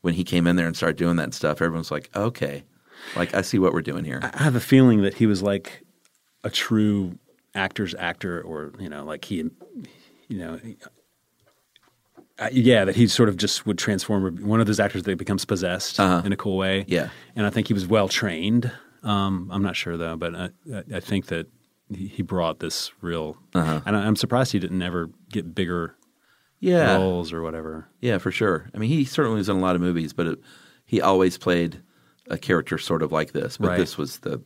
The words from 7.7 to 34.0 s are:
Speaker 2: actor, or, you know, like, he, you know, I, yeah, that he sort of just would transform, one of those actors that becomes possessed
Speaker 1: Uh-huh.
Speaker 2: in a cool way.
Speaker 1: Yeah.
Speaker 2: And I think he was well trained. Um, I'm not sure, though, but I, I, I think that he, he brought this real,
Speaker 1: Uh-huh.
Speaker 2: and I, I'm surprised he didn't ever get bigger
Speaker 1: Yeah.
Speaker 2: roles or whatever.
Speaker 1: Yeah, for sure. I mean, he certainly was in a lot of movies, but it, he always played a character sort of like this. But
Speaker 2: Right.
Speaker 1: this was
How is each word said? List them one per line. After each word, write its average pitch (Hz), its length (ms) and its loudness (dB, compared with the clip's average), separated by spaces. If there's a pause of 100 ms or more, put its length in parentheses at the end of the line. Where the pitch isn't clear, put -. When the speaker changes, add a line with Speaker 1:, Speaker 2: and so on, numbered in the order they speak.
Speaker 2:
actor, 85 440 -6
or, 76 380 -10
you 92 100 -10
know, 73 160 -12
like, 76 180 -10
he, 92 140 -6 (920)
you 214 100 -8
know, 82 220 -10 (1800)
I, 110 100 -4
yeah, 120 360 6
that 95 100 0
he 113 120 8
sort 110 220 4
of 92 80 -4
just - 280 -2
would 101 120 0
transform, 95 600 -2 (100)
one 110 120 4
of 113 80 6
those 107 120 0
actors 98 240 0
that 95 140 -2
becomes 92 280 -2
possessed 90 540 -2
Speaker 1:
Uh-huh. 92 260 4
Speaker 2:
in 98 80 0
a 92 40 -4
cool 95 200 -2
way. 95 300 0
Speaker 1:
Yeah. 87 220 0 (260)
Speaker 2:
And 107 100 0
I 104 40 2
think 107 180 0
he 113 60 0
was 98 120 0
well 101 240 2
trained. 107 640 0 (320)
Um, 98 480 -2
I'm 98 100 -2
not 95 140 -2
sure, 85 220 -4
though, 82 200 -6
but 85 180 -6
I, 90 140 -6 (240)
I, 98 100 -8 (120)
I 90 40 -4
think 95 280 -4
that 82 200 -6 (460)
he, 95 140 -10
he 104 160 -8
brought 85 360 -2
this - 320 -8 (100)
real, 80 360 -6 (160)
Speaker 1:
Uh-huh. 78 320 0
Speaker 2:
and 104 100 0
I, 101 100 0
I'm 107 100 4
surprised 131 360 0
he 104 80 0
didn't 90 220 -4
ever 87 280 -4 (220)
get 85 220 -6
bigger 87 420 -4 (640)
Speaker 1:
Yeah. 170 360 4
Speaker 2:
roles 90 360 0
or 82 120 -6
whatever. 80 440 -8 (140)
Speaker 1:
Yeah, 117 160 2
for 92 140 -2
sure. 87 420 0
I - 60 -10
mean, 110 100 0
he 147 160 4
certainly 123 320 0
was 101 120 0
in 98 80 2
a - 20 2
lot 92 160 2
of 87 60 0
movies, 85 320 0
but 85 120 -2
it, 82 140 -4 (460)
he - 160 0
always 92 360 4
played 85 440 0 (480)
a - 80 -6
character 82 420 0
sort 80 240 -2
of 76 80 -2
like 78 220 -2
this. - 240 -6
But 98 120 0
Speaker 2:
Right. 90 80 0
Speaker 1:
this 87 200 -2
was 71 220 -8